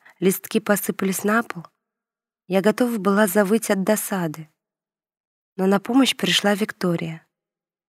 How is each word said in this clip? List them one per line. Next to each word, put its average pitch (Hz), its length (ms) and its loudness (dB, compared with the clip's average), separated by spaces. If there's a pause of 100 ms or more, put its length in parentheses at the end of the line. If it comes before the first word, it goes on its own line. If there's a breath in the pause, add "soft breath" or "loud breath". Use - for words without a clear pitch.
(200 soft breath)
листки 190 400 0
посыпались 196 640 -2
на 220 200 0
пол, - 220 -12 (840)
я 185 140 0
готова 226 360 0
была 196 300 2
завыть 208 420 0
от 196 140 0
досады. 175 680 -2 (1040)
Но 190 120 0
на 196 120 4
помощь 247 360 2
пришла 196 400 0
Виктория. 170 720 -4 (640)